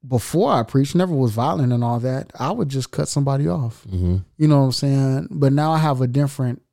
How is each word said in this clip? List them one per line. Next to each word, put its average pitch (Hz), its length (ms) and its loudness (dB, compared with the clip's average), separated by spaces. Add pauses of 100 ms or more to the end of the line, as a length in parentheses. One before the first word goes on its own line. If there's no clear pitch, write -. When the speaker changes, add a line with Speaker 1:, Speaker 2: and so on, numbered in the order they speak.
Speaker 1:
before 160 460 0
I 131 100 2
preached, 139 320 0
never 175 200 2
was 127 180 2
violent 131 400 0
and 120 100 0
all 120 180 -2
that, 131 380 -4
I 139 140 -4
would 214 160 -4
just 135 240 -6
cut 147 160 -4
somebody 139 400 0
off. 139 400 -4
Speaker 2:
Mm-hmm. 90 300 0 (180)
Speaker 1:
You 156 120 2
know 147 120 6
what 131 60 4
I'm 127 60 0
saying? 135 580 0
But 139 220 2
now 151 200 2
I 160 60 2
have 147 220 0
a 131 60 2
different 135 560 -2 (100)